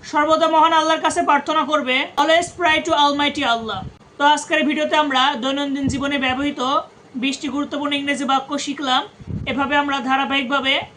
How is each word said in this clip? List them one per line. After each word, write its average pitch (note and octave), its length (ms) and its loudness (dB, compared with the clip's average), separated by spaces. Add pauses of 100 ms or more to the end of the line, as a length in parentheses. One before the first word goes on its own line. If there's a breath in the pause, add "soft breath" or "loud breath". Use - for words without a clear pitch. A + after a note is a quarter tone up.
(100)
সর্বদা D#4 440 2
মহান D#4+ 260 6
আল্লাহর D#4+ 260 0
কাছে E4+ 220 0
প্রার্থনা D4+ 420 2
করবে, C4 260 0 (260)
always E4 240 4 (140)
pray D#4 260 2
to E4 60 0 (120)
almighty C#4+ 380 0 (120)
Allah। A3 260 -6 (380)
তো C#4+ 40 0 (120)
আজকের D#4 340 -2
ভিডিওতে D4+ 340 0
আমরা C4 200 2 (200)
দৈনন্দিন C#4 500 -2
জীবনে C#4+ 320 -2
ব্যবহৃত C#4 380 -2 (600)
বিশটি C4+ 320 -4
গুরুত্বপূর্ণ C#4+ 460 -4
ইংরেজি C#4 240 -4
বাক্য C4+ 260 -2 (160)
শিখলাম। C#4 360 -2 (500)
এভাবে C#4 300 -2
আমরা C#4+ 140 -2 (120)
ধারাবাহিকভাবে C4+ 680 0 (220)